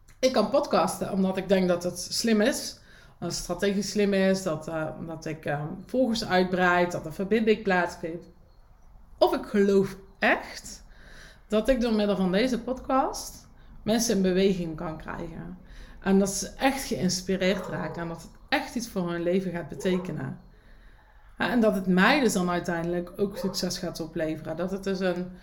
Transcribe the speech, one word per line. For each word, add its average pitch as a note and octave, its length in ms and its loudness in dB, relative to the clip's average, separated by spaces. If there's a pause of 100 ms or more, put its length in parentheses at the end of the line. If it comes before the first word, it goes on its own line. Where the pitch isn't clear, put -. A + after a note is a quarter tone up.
(180)
Ik C4 140 2
kan G#3+ 180 2
podcasten G#3+ 640 2
omdat F#3+ 240 2
ik F#3 120 -4
denk F#3 200 4
dat F3 140 2
het F3+ 180 -4
slim A3 400 2
is. - 380 0 (400)
Dat F3 100 -6
het E3+ 100 -4
strategisch F#3+ 520 -2
slim G3+ 220 2
is. F#3+ 300 4
Dat, D#3 260 -4
eh, D#3+ 200 -4 (100)
omdat E3 280 -10
ik, D#3 180 -8
ehm, D3+ 240 -2 (180)
volgers A#3 380 0
uitbreid. F3+ 680 4
Dat D3 140 -6
er D#3 60 -8
verbinding G#3+ 500 2
plaatsvindt. F3 640 -2 (920)
Of F4 160 4
ik - 100 -6
geloof G3 520 2 (220)
echt - 640 -2 (640)
dat G#3+ 200 2
ik C4 120 2
door A3+ 140 2
middel G#3 220 2
van F3+ 160 2
deze A#3 280 2
podcast C4+ 880 -4 (360)
mensen A3+ 340 2
in G3 60 2
beweging F3+ 540 2
kan D#3+ 220 -8
krijgen. E3+ 600 -10 (420)
En G3 180 4
dat G3 120 4
ze - 180 -6
echt - 360 0
geïnspireerd F#3 800 0
raken. F3 360 -6
En E3 60 -6
dat E3 140 -10
het - 80 -18 (180)
echt D4 260 -2
iets A3+ 140 -6
voor F3 220 -2
hun E3+ 120 -2
leven F3+ 300 0
gaat E3+ 160 -6
betekenen. F3+ 720 -4 (960)
Ja, - 120 0
en B3 100 2
dat G#3+ 140 6
het F#3 120 -2
mij G3 340 6
dus A3+ 120 4
dan F3+ 180 2
uiteindelijk F3 640 -2
ook G3 200 -4
succes F#3 420 -4
gaat E3+ 220 -8
opleveren. D#3+ 560 -4
Dat F3+ 140 -4
het F#3+ 140 -6
dus F#3+ 160 -2
een, F3+ 260 -2 (160)